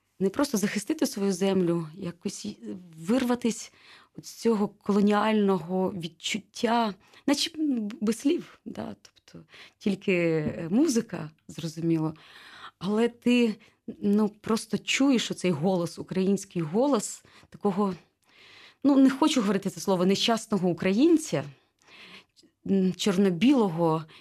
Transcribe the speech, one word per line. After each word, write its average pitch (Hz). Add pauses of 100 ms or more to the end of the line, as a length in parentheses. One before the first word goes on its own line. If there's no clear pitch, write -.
(200)
не 190
просто 269
захистити 208
свою 196
землю, 175
якось 190
й-, 208 (420)
вирватись 240 (460)
от 156
з -
цього 208
колоніального 202
відчуття, 208 (320)
наче, 285
м, 254 (120)
без 214
слів, 285
да, 214
тобто - (320)
тільки, 190
е, 160
музика, 220 (180)
зрозуміло, 160 (640)
але 214
ти, 240 (480)
ну, 202
просто 214
чуєш -
оцей 180
голос, 170
український 190
голос 214 (260)
такого, 196 (880)
ну, 277
не 269
хочу 294
говорити 196
це -
слово, 185
нещасного 196
українця, 196 (1300)
м, 190
чорно-білого, 180 (160)